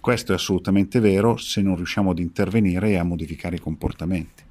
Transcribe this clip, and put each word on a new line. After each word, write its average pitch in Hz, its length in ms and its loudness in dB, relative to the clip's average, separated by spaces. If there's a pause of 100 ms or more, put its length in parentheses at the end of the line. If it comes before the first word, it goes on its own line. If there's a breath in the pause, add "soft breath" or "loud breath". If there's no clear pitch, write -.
Questo 117 320 0
è - 20 2
assolutamente 98 640 0
vero 107 380 4
se - 240 -4
non 95 140 0
riusciamo 92 340 -2
ad 85 80 0
intervenire 92 720 0
e 101 60 4
a 87 80 0
modificare 85 520 -4
i 78 40 -8
comportamenti. 80 920 -6